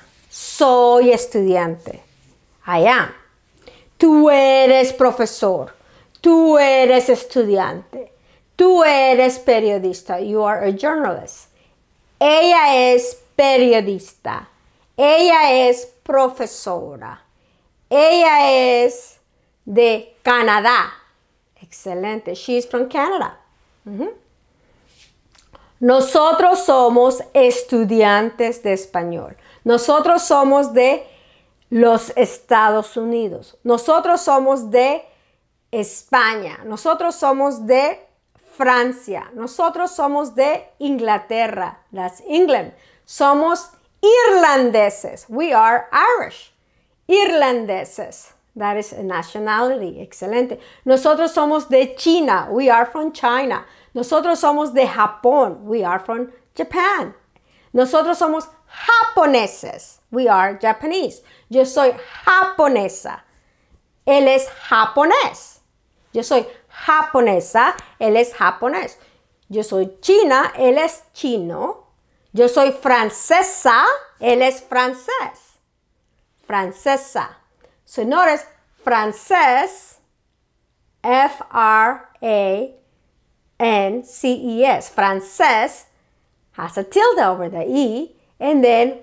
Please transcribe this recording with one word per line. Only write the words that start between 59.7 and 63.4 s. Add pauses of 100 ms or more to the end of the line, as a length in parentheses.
We
are
Japanese. (280)
Yo
soy (320)
japonesa. (840)